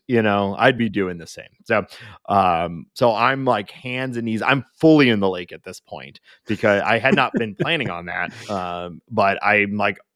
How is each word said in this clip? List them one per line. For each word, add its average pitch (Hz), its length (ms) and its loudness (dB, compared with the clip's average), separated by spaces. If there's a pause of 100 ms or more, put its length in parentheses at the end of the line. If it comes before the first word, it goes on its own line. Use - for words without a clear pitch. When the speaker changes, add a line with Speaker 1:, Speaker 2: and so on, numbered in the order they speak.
Speaker 1:
You 117 140 2
know, 101 360 2
I'd 123 200 4
be 117 100 0
doing 92 300 -4
the 82 100 -16
same. - 220 -20 (160)
So, 104 200 0 (440)
um, 87 640 0
so 120 200 2
I'm, 131 300 0
like, 110 280 0
hands 127 440 -8
and 117 100 -4
knees. 110 160 -2
I'm 131 220 2 (120)
fully 151 340 6
in 110 100 2
the 98 100 2
lake 90 220 -6
at 82 120 -18
this - 180 -16
point 69 400 -18 (240)
because 101 360 2
I 107 180 2
had 131 160 2
not 131 180 2
been 107 220 -4
planning 151 340 -4
on 85 160 -8
that. 87 260 -6 (100)
Speaker 2:
<laughs> - 80 -14
Speaker 1:
Um, 87 520 -8 (100)
but 98 320 2
I'm 104 320 2
like 104 220 -2 (180)